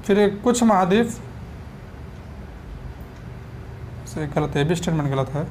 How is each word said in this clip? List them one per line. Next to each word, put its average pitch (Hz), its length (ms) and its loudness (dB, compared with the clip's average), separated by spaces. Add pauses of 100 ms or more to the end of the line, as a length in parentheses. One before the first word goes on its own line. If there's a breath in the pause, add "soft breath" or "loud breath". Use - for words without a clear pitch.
फिर 196 120 6
एक 202 240 4
कुछ 240 200 4
महाद्वीप 208 460 6 (3000)
से 156 200 -4
गलत 151 300 0
है, 143 80 4
भी 170 100 4
statement 160 360 0
गलत 135 180 2
है। 151 220 -2